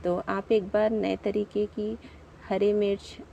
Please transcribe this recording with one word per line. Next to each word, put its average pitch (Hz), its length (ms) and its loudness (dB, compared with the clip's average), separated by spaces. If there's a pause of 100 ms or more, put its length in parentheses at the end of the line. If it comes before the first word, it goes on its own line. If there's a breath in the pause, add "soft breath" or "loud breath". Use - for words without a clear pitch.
तो 180 260 0
आप 196 220 -2
एक 214 120 4
बार 214 280 2
नए 196 240 0
तरीके 208 500 -2
की 214 320 -6 (520 loud breath)
हरी 202 240 2
मिर्च 202 440 0 (140)